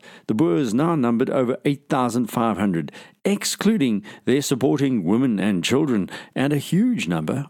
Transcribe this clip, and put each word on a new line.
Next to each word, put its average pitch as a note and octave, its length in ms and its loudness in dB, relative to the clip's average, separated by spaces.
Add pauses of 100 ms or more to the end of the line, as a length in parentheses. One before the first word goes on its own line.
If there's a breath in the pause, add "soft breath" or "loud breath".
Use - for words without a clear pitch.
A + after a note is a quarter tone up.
(260 loud breath)
the - 80 -2
Boers D3 400 0
now D#3+ 220 2
numbered A#2+ 340 0
over B2+ 360 0
eight C#3+ 220 -2
thousand B2 440 0
five A2+ 260 0
hundred, E2+ 340 -2 (320 loud breath)
excluding F#3+ 800 0 (220 loud breath)
their C3+ 160 2
supporting C3+ 640 0
women A2 360 2
and F#2 240 0
children, A#2+ 460 0 (240 loud breath)
and C#3+ 180 0
a D3 60 0
huge G3 500 0
number F2 420 -2